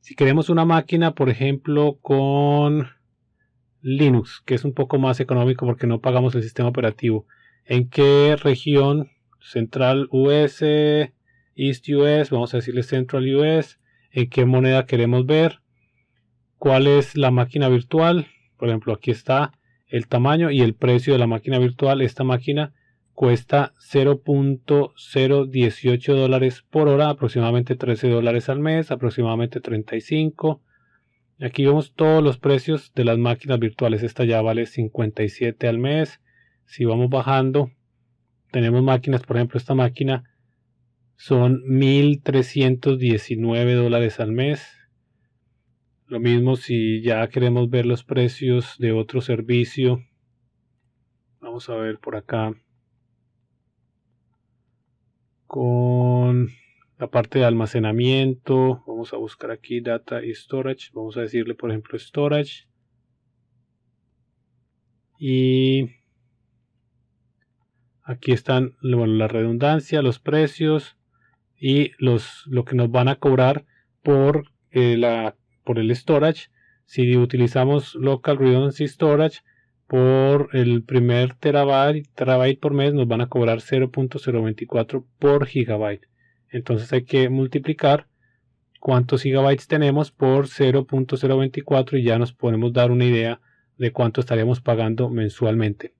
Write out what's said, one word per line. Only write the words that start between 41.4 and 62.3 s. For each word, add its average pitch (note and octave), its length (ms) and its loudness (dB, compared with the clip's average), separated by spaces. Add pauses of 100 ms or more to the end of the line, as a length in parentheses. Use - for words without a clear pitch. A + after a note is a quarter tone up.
mil C#3 560 2
trescientos C3 760 0
diecinueve A#2 760 0
dólares A#2 440 0
al A2 140 -4
mes. C3+ 340 -4 (1400)
Lo B2 140 -8
mismo A#2+ 360 2
si A2 460 -2
ya A2+ 260 0
queremos B2 420 0
ver A#2+ 160 0
los A#2+ 180 -2
precios B2 760 -2
de A#2+ 140 -2
otro A2+ 280 -4
servicio. B2 840 -2 (1400)
Vamos A#2 280 -16
a A#2+ 80 -8
ver A2 220 -6
por - 180 -12
acá. A2 380 -6 (3000)
Con B2 1040 0 (500)
la B2 100 -8
parte - 300 -2
de B2+ 60 2
almacenamiento, B2 1400 0
vamos A2+ 260 -12
a B2 40 -10
buscar A2+ 340 -12
aquí A#2+ 300 -8
data A#2+ 440 -8
y A#2 100 -10
storage. C3 580 -8
Vamos A2 240 -12
a B2+ 40 -8
decirle, A2+ 340 -6
por A#2 160 -8
ejemplo, A2 280 -10
storage. D3 680 -4 (2500)